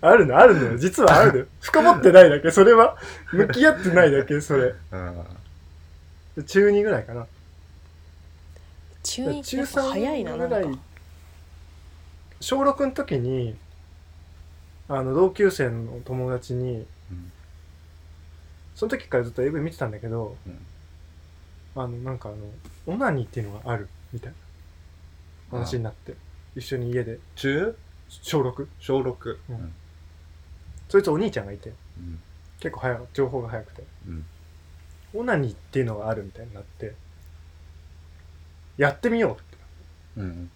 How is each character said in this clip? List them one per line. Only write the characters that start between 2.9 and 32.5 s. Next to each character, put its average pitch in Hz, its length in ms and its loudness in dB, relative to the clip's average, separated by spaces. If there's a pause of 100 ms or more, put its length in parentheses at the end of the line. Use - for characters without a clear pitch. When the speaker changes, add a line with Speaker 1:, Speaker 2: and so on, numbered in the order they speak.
Speaker 1:
向 196 180 2
き 247 160 2
合 311 80 6
っ 185 100 -6
て 185 80 -2
な 175 140 6
い 147 60 6
だ 139 140 2
け、 147 160 -2
そ 147 160 0
れ。 123 160 0 (180)
Speaker 2:
う 95 60 -12
ん。 87 280 -12 (1080)
Speaker 1:
で、 147 80 -10
中 202 280 2
二 202 100 2
ぐ 214 80 -2
ら 131 120 -2
い - 20 -12
か 117 100 -16
な。 117 140 -12 (1800)
Speaker 3:
中 - 280 -6
二 294 120 -8
Speaker 1:
中 262 140 -8
三 277 80 -4
Speaker 3:
結 - 100 -10
構 269 160 -2
早 254 240 -4
い 240 80 -6
な、 160 140 -10
Speaker 1:
ぐ 247 100 -6
ら 226 140 -2
い。 - 20 -4
Speaker 3:
な 160 60 -6
ん 135 60 -8
か。 131 60 -18 (1600)
Speaker 1:
小 269 240 -4
六 277 240 0
の 262 40 -6
時 226 280 -6
に、 120 360 -6 (1300)
あ 135 140 -4
の、 131 100 -6
同 180 160 2
級 190 220 0
生 139 180 -2
の 117 340 -10
友 127 280 -6
達 123 220 -8
に、 123 340 -8 (240)
Speaker 2:
う - 20 -14
ん。 87 180 -16 (1400)
Speaker 1:
そ 214 120 -6
の - 20 -6
時 - 180 -8
か 127 120 -2
ら 120 40 -4
ず 117 60 -8
っ 117 40 -18
と 127 100 -4
エ 139 60 0
ー - 20 -6
ブ 160 80 -6
イ - 20 -6
見 160 100 -6
て - 60 -20
た 139 80 -6
ん 110 60 -8
だ 107 80 -14
け 117 80 -12
ど、 113 280 -8 (120)
Speaker 2:
う - 20 -16
ん。 87 80 -18 (1160)
Speaker 1:
あ 127 120 -8
の、 - 20 -12 (100)
な 131 120 -12
ん 127 60 -12
か 110 120 -16
あ - 20 -16
の、 107 60 -16 (500)
オ 175 100 -8
ナ 254 140 -2
ニ 135 120 -4
ー - 20 -8
っ - 40 -20
て - 100 -10
い 110 40 -8
う 101 80 -12
の 104 80 -16
が 120 120 -10
あ 117 60 -6
る 104 100 -12 (240)
み 117 80 -14
た 120 100 -16
い - 40 -20 (1160)
な 123 80 -12
話 120 180 -8
に 113 60 -8
な 107 60 -8
っ - 40 -18
て、 - 200 -20
Speaker 2:
あ - 20 -18
あ。 - 20 -20 (380)
Speaker 1:
一 123 100 -16
緒 135 120 -8
に 120 140 -8
家 123 120 -4
で。 113 160 -12 (160)
Speaker 2:
中？ 165 420 -4 (320)
Speaker 1:
小 - 320 -6
六。 127 260 -6 (120)
Speaker 2:
小 135 240 -4
六。 123 360 -10 (100)
Speaker 1:
う - 20 -14
ん。 120 40 -12
Speaker 2:
う - 40 -14
ん。 80 140 -14 (1160)
Speaker 1:
そ 196 80 2
い 196 60 4
つ 175 80 -2
お 151 60 -2
兄 202 120 -2
ち - 100 -8
ゃ 101 40 -12
ん - 20 -14
が 98 60 -14
い 101 60 -14
て、 113 120 -18
Speaker 2:
う - 320 -20
ん。 82 180 -16 (400)